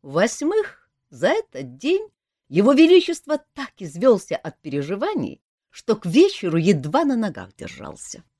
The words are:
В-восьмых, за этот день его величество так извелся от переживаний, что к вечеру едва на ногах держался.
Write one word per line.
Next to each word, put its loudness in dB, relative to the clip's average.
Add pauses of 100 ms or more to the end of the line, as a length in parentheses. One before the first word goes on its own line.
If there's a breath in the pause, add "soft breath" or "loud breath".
В-восьмых, -4 (220)
за -2
этот -6
день -2 (400)
его 2
величество 4 (100)
так -14
извелся 0
от -10
переживаний, -6 (260)
что -4
к -10
вечеру 2
едва 2
на 0
ногах -6
держался. -16 (160)